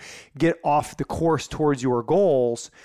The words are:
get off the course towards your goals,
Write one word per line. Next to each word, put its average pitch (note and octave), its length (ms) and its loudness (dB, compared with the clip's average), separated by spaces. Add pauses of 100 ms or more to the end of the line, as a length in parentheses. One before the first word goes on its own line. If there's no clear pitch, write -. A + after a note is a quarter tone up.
(400)
get E3 240 2
off D3 340 0
the C#3 80 -4
course D#3+ 420 -2
towards C#3+ 360 -2
your B2 180 0
goals, C3 720 2 (140)